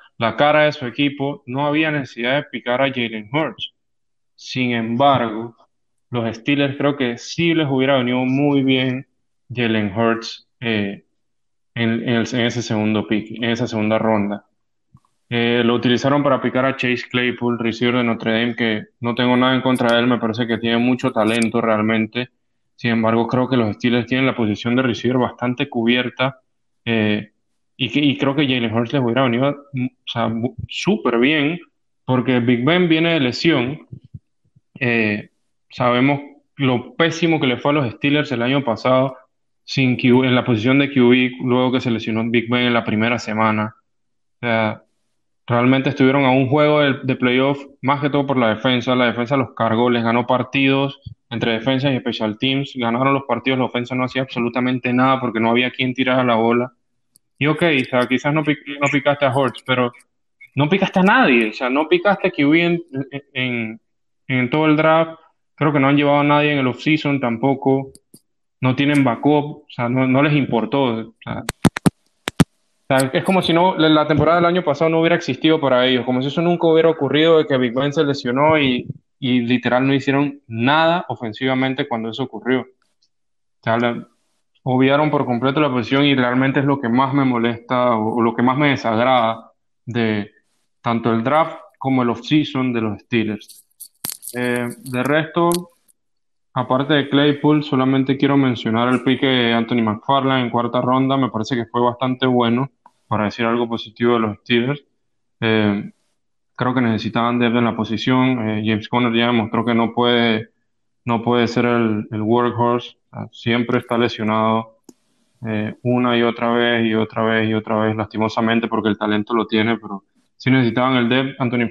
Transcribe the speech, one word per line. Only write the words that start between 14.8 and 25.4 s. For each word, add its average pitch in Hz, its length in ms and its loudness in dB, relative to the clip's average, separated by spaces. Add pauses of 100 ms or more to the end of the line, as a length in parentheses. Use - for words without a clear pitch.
Eh, 120 340 2
lo 117 100 2
utilizaron 127 480 0
para 135 200 0
picar 127 240 -2
a 131 100 -2
Chase 123 320 -4
Claypool, 120 500 -2
receiver 117 380 -2
de 123 80 0
Notre 113 280 -2
Dame, 117 220 0
que 110 340 -4 (120)
no 120 140 -4
tengo 123 220 2
nada 127 180 2
en 123 80 0
contra 123 300 0
de 120 80 4
él, 120 60 0
me 123 120 2
parece 117 280 -2
que 113 120 -2
tiene 117 180 0
mucho 123 360 0
talento 113 500 0
realmente. 110 640 0 (480)
Sin 123 140 -2
embargo, 113 380 2
creo 127 200 0
que 131 80 0
los 113 200 0
Steelers 120 300 0
tienen 131 200 0
la 123 100 0
posición 117 400 -2
de 127 60 2
receiver 120 340 -2
bastante 123 540 -4